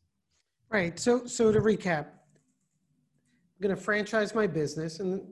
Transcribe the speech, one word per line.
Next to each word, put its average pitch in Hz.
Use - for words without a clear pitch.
Right. 175
So, 247
so 226
to 214
recap, 185
I'm -
gonna 196
franchise 208
my 214
business 160
and 190